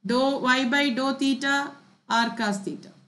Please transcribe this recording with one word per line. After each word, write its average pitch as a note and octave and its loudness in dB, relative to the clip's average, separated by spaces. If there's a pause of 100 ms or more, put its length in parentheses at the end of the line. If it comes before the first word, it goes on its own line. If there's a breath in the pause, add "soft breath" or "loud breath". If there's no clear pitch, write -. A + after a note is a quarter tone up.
Dou C4 2
y B3+ 2
by C#4+ 2
dou C4 -2
theta C#4 0 (360)
r A#3 0
cos G#3 -2
theta. - -10 (180)